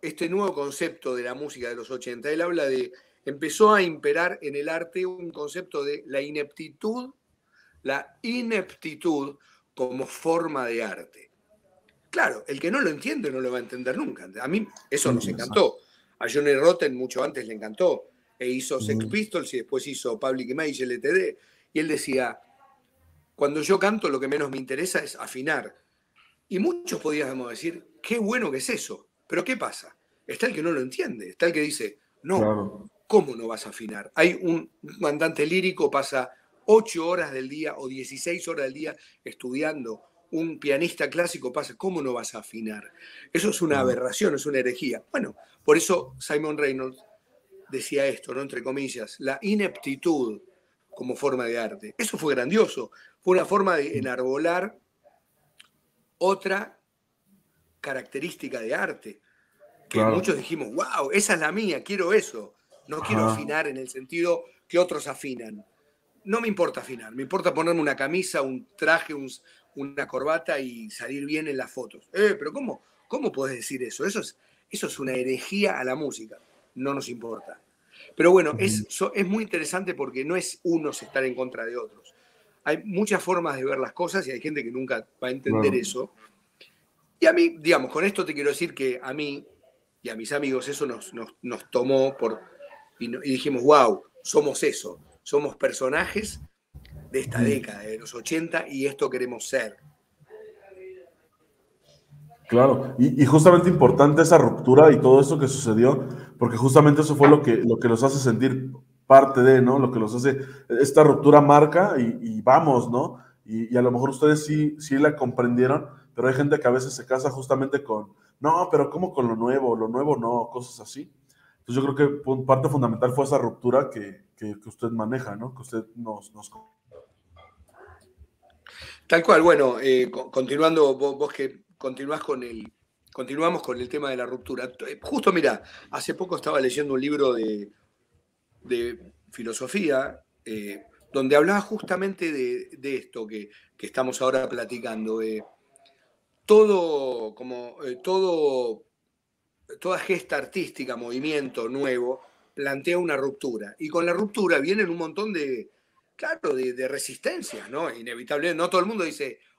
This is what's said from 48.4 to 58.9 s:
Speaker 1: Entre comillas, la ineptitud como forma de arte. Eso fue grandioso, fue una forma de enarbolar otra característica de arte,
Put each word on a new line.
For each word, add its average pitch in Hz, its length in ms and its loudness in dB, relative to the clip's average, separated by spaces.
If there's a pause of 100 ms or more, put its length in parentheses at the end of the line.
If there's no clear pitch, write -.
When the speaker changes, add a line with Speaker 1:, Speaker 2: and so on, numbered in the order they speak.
Speaker 1:
Entre 135 220 -10
comillas, 131 560 -8
la 135 220 -6
ineptitud 151 1000 -2 (520)
como 123 220 -8
forma 131 300 -2
de 117 140 -4
arte. 107 380 -10
Eso 220 200 -6
fue - 180 -2
grandioso, 143 560 0 (300)
fue 185 120 4
una 180 120 2
forma 190 320 2
de 143 200 -2
enarbolar 135 800 -2 (1400)
otra 190 640 -2 (1000)
característica 135 800 -10
de 113 140 -6
arte, 160 480 -8 (640)